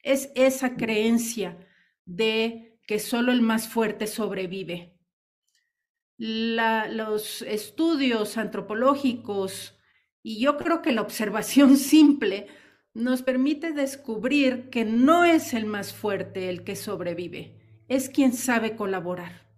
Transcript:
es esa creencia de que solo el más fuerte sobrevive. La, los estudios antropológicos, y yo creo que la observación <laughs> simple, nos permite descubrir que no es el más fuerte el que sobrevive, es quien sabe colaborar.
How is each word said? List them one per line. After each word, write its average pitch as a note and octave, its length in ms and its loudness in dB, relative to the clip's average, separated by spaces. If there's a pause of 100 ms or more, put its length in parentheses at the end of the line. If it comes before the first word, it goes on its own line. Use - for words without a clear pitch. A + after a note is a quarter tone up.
es C4+ 320 -2
esa B3+ 400 2
creencia A3 800 0 (480)
de A3 800 -2
que G#3+ 120 -2
solo A#3+ 320 0
el B3 100 4
más A3+ 260 2
fuerte G#3+ 400 -2
sobrevive. F#3+ 920 -8 (1200)
La, A3+ 720 0
los G#3+ 540 -6
estudios B3 960 -2
antropológicos, A3 1400 -2 (420)
y A3 180 -12
yo C#4+ 180 2
creo E4 240 -2
que D#4 100 0
la G#3+ 100 0
observación A3 760 4
<laughs> - 0 -
simple, C#4 680 6 (460)
nos B3+ 280 -2
permite D4 500 0
descubrir C4+ 1000 -2
que A3+ 160 -2
no C4 380 6
es E4 300 4
el A3 120 -4
más G3+ 280 -6
fuerte F#3 560 -4
el F3 140 -8
que G3+ 120 -8
sobrevive, F3 840 -8 (300)
es C4 220 0
quien C4+ 240 4
sabe A3+ 420 -2
colaborar. F3+ 840 -6